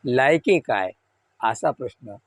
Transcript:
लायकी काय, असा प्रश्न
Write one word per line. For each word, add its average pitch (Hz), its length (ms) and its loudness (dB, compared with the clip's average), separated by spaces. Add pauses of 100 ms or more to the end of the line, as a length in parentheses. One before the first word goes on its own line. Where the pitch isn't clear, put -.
लायकी 135 540 2
काय, 95 320 -4 (520)
असा 113 280 -2
प्रश्न 113 440 -12 (120)